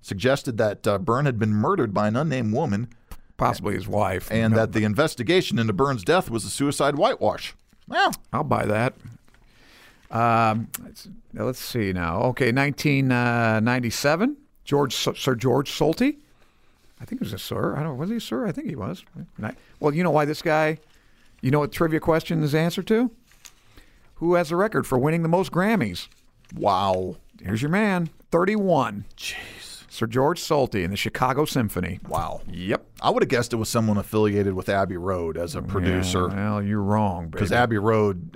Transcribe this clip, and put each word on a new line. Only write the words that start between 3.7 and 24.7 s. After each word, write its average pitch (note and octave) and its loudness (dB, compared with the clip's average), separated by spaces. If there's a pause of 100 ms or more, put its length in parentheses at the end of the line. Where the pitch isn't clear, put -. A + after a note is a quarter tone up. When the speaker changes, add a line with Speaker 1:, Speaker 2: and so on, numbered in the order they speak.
Speaker 2:
his G#2 -6
wife. G2 -2
Speaker 1:
And A2 2
Speaker 2:
No. A2 6
Speaker 1:
that A2 2
the A2 2
investigation C#3 2
into A2+ 0
Byrne's C3 0
death D3 2
was A#2 -4
a G#2 -8
suicide C#3+ 0
whitewash. - 0 (340)
Well, F4+ 2 (200)
Speaker 2:
I'll C#3 -2
buy A2+ 0
that. G#2+ 0 (1160)
Um, A2+ 2 (140)
let's, - -20 (240)
now, G#2+ -6
let's B2+ -4
see G#2 -2
now. F2 -2
Okay, B2+ 2
nineteen, C3+ 2
uh, A#2+ 2
ninety-seven. B2+ 0 (280)
George, C#3+ 0
Sir - 0
George B2+ 0
Solti. A#3 0 (840)
I - -14
think B3 -10
he G#3+ -4
was - -8
a G2+ -8
sir. - -4
I D3+ -4
don't, D3+ -6
was E3+ -4
he A#3 -4
a A3 -4
sir? A#3 -4
I F#3 -4
think C4 -6
he F3 -6
was. B2+ -8 (340)
Ni-, A2 -6 (320)
well, D3 2
you E3+ 0
know E3 2
why D3+ 4
this D3+ -2
guy, D#3 2 (600)
you B2+ 0
know D3 4
what C#3+ 0
trivia D#3+ 2
question D#3+ 2
is C#3+ 0
answer E3+ 2
to? A3+ 2 (1040)
Who E3+ 2
has F3 2
the E3+ 0
record F#3 0